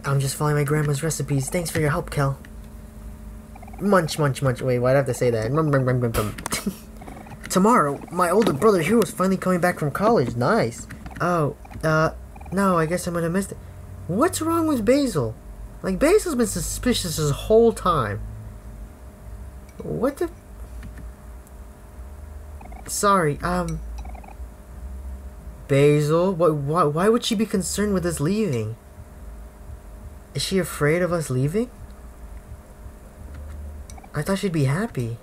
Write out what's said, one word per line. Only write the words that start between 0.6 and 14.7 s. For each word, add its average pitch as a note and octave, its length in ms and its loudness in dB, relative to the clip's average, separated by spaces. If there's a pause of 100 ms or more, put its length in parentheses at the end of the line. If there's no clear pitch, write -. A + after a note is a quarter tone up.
grandma's D3 360 0
recipes. C#3+ 480 0
Thanks F3 200 -2
for E3 100 -2
your D3+ 100 4
help, E3 220 -2
Kel. C#3 260 2 (1400)
Munch, F#3 400 4
munch, C#3 220 2
munch. B2+ 200 0
Wait, B2 180 2
why'd B2+ 140 4
I C#3 40 6
have C#3 80 4
to B2 80 -2
say B2 160 2
that? A2+ 200 0
Rum, D3+ 220 2
rum, C3+ 140 4
rum, B2+ 160 2
rum, A#2 100 2
rum. G#2+ 240 -2 (560)
<laughs> - 580 -16
Tomorrow, F#3 520 4 (100)
my F3 180 2
older F#3+ 220 6
brother F#3 300 6
Hiro's G3+ 300 4
finally F#3 260 2
coming F#3 240 2
back - 180 2
from C#3+ 120 0
college. C#3+ 440 2
Nice. C3 520 2 (340)
Oh, E3 340 2 (280)
uh, D#3 280 4 (400)
no, F#3 260 4
I D#3+ 80 4
guess F3 220 -2
I'm E3+ 60 -4
gonna E3+ 160 0
miss F#3+ 220 -2
it. - 60 -10 (500)
What's C4+ 340 2
wrong E4 260 2
with B3+ 160 0